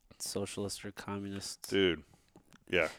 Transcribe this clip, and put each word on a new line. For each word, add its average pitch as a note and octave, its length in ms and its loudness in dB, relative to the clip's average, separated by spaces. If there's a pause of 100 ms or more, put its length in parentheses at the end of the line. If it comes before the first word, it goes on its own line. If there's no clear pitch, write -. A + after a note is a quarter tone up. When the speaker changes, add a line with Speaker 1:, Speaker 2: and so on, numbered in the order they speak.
(200)
Speaker 1:
socialist - 640 -6
or G#2 60 -8
communist. G2+ 760 -8
Speaker 2:
Dude, F2 340 6 (640)
yeah. E2+ 300 4